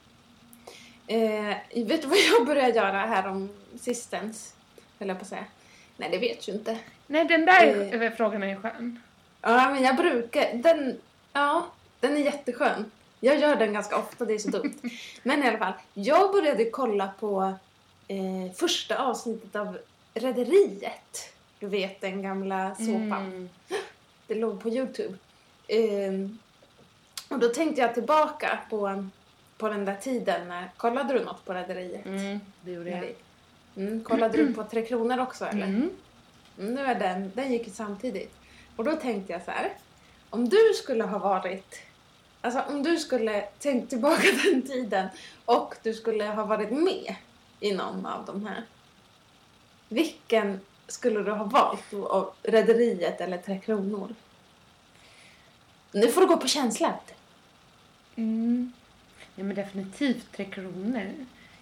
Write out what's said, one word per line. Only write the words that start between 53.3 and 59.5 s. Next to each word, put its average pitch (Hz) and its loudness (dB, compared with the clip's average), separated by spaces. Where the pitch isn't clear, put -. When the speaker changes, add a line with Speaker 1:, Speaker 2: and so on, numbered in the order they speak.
Speaker 2:
Tre 190 -6
Kronor? 202 -4
Nu 208 4
får 339 4
du 370 10
gå 339 6
på - -2
känsla. 262 0
Speaker 1:
Mm. 233 0
Ja, 185 -10
men 196 -4